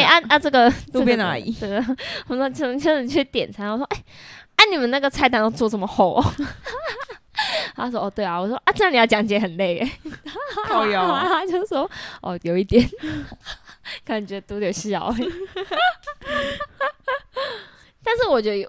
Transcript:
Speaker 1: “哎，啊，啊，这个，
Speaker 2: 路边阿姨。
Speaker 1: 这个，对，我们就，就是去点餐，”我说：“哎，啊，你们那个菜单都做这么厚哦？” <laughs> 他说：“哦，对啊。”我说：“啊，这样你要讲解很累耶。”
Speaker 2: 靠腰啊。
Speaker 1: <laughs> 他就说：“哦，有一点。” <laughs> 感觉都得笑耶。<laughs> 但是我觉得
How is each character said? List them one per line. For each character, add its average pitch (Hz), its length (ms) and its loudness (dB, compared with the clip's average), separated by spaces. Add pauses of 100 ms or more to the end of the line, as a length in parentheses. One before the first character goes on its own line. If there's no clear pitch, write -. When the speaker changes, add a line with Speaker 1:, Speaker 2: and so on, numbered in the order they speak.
Speaker 1:
“哎， 320 120 8
啊， 330 100 -2
啊， 294 100 6
这 294 100 0
个， 247 220 8 (220)
Speaker 2:
路 254 100 2
边 240 160 4
阿 175 180 -2
姨。 113 140 -6
Speaker 1:
这 220 160 -8
个， 202 140 -2
对， 254 140 -4 (320)
我 - 80 -4
们 262 180 -2
就， 254 220 -2
就 311 200 2
是 254 120 -2
去 285 160 2
点 - 280 -4
餐，” 202 200 -8
我 220 60 -2
说 277 140 -4
：“哎， - 120 -6 (520)
啊， 415 160 8
你 349 60 2
们 240 120 0
那 254 80 2
个 277 120 2
菜 277 180 4
单 247 140 2
都 214 80 4
做 233 180 0
这 214 100 -2
么 185 80 -4
厚 190 300 2
哦？” - 80 4 (1080)
<laughs> 740 440 -4
他 240 140 -4
说 233 180 -4
：“哦， 196 60 -6
对 214 100 -4
啊。” 175 160 -2
我 190 80 -2
说 233 160 -2
：“啊， - 100 4
这 415 100 2
样 359 100 4
你 - 40 2
要 233 80 8
讲 214 200 2
解 202 140 0
很 175 180 -2
累 180 180 0
耶。” 247 160 -2 (760)
Speaker 2:
靠 440 200 2
腰 403 140 0
啊。 339 260 0
Speaker 1:
<laughs> - 0 -
他 339 180 0
就 359 200 -2
说 330 240 -2 (320)
：“哦， 180 220 -6
有 170 140 0
一 190 60 2
点。” 240 240 6 (760)
<laughs> - 420 -18
感 214 200 -4
觉 196 160 -8
都 202 180 -10
得 196 120 0
笑 202 460 -2
耶。 247 80 -2
<laughs> - 20 -2 (2750)
但 453 140 0
是 480 120 0
我 262 120 4
觉 214 100 -2
得 202 180 -4